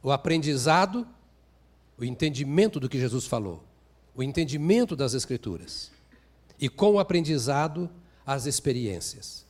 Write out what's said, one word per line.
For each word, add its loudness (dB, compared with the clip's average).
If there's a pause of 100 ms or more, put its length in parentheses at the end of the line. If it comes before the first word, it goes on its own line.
O 0
aprendizado, 2 (920)
o -6
entendimento 0
do -4
que -2
Jesus -2
falou, -4 (520)
o -4
entendimento 2
das 0
Escrituras, -6 (680)
e 0
com 4
o 6
aprendizado, 0 (360)
as -4
experiências. -4